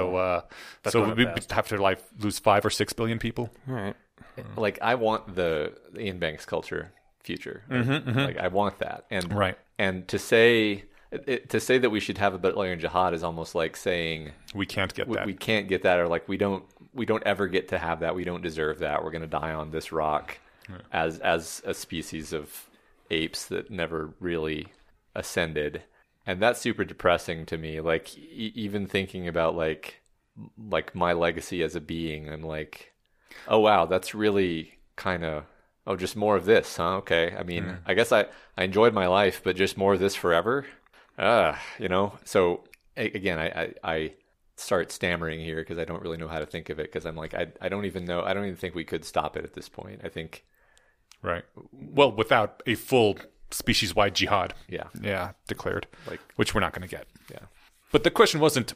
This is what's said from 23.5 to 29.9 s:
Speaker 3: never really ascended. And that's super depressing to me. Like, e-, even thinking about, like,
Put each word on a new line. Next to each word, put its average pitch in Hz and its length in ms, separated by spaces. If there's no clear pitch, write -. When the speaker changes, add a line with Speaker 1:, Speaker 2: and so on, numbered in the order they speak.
Speaker 3:
never 80 520
really 78 460
ascended. 78 680
And 95 160
that's 120 200
super 107 240
depressing 85 640
to 85 100
me. 80 240
Like, 82 360
e-, - 380
even 101 320
thinking 92 400
about, 82 280
like, 80 460